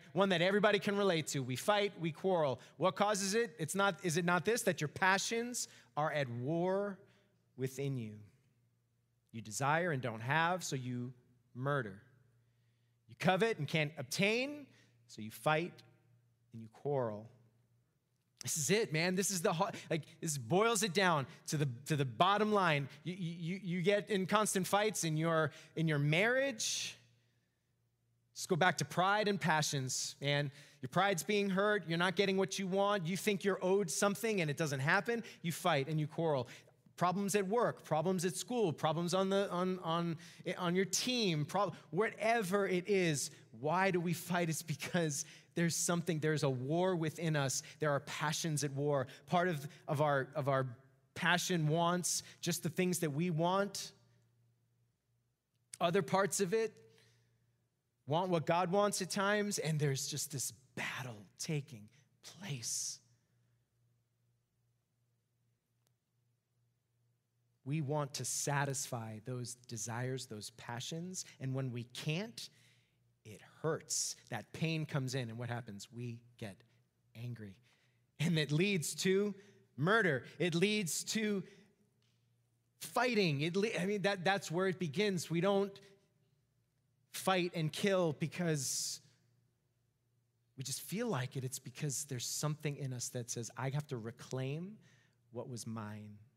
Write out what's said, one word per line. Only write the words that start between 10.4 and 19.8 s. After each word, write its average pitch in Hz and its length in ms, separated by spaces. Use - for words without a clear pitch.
so - 140
you 123 380
murder. 123 480
You - 100
covet 196 400
and 143 80
can't 156 300
obtain, 240 680
so - 160
you 107 80
fight 160 420
and 113 80
you 110 140
quarrel. 117 520
This - 160
is 139 100
it, 190 240
man. 170 220
This 190 160
is 190 100
the 185 140
ho-, 185 160